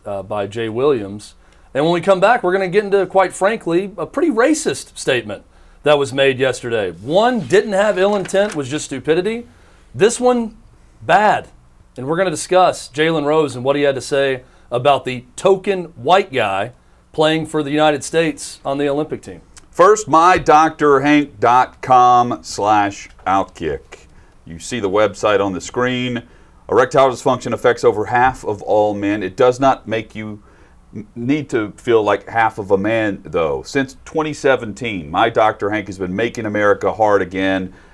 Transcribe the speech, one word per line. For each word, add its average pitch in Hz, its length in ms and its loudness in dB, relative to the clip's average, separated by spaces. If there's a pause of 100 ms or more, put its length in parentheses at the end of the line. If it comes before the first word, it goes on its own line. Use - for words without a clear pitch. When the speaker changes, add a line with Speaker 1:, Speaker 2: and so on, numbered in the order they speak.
Speaker 1:
uh, 98 160 -8
by 101 240 -6
Jay 113 220 -6
Williams. 110 680 -4 (400)
And 139 100 0
when 170 80 2
we 175 80 -2
come 190 200 2
back, 220 240 2
we're 180 80 0
gonna 190 160 0
get 202 160 0
into, 196 220 0
quite 185 260 2
frankly, 190 680 -2
a 156 80 -6
pretty 320 240 0
racist 233 680 -2
statement 107 480 -4 (380)
that 147 160 4
was 131 140 -2
made 135 260 2
yesterday. 117 540 -2
One 185 480 0
didn't 196 320 0
have 196 260 0
ill 202 180 2
intent, 190 380 -2
was 139 160 -6
just 147 140 -6
stupidity. 180 600 -2 (480)
This 208 260 2
one, 240 360 0 (460)
bad. 175 460 2 (480)
And 123 100 -10
we're 160 100 -2
gonna 180 140 0
discuss 170 580 2
Jalen 156 360 0
Rose 147 320 0
and 123 80 -8
what 139 120 2
he 143 60 0
had 139 140 2
to 120 40 -6
say 135 420 -2 (280)
about 135 340 2
the 127 200 -6 (120)
token 190 500 0 (100)
white 175 360 2
guy 107 400 -2 (400)
playing 156 340 0
for 156 160 -4
the 139 80 -8
United 151 340 0
States 160 600 -4
on 139 140 -4
the 143 100 -2
Olympic 143 340 -4
team. 90 180 -18 (300)
Speaker 2:
First, 208 380 4
my 165 300 4
doctor 151 600 4
hank 143 400 2
dot 120 420 2
com 123 600 4
slash 104 680 -2 (180)
outkick. 87 800 -4 (380)
You 82 140 -16
see 123 220 -10
the 98 100 -2
website 104 540 2
on 98 80 -2
the 85 80 -8
screen. 123 600 -4 (480)
Erectile 131 400 4
dysfunction 123 420 -4
affects 117 300 0
over 107 240 2
half 127 380 0
of 104 180 -6
all 107 320 2
men. 101 280 -4
It 92 140 -8
does 127 220 4
not 135 300 0
make 113 260 -8
you 107 280 -12 (520)
n-, 107 120 -14 (100)
need 135 340 -4
to 107 260 -4
feel 113 260 2
like 104 260 0
half 110 300 -2
of 98 120 -10
a 95 80 4
man, 107 460 -2
though. 78 380 -2
Since - 420 -6
twenty 156 300 -6
seventeen, 110 760 -4
My 107 200 0
Doctor 110 400 0
Hank 104 160 -4
has 95 120 -12
been 92 160 -6
making 117 320 -4
America 101 460 0
hard 104 300 2
again. 95 500 -4 (220)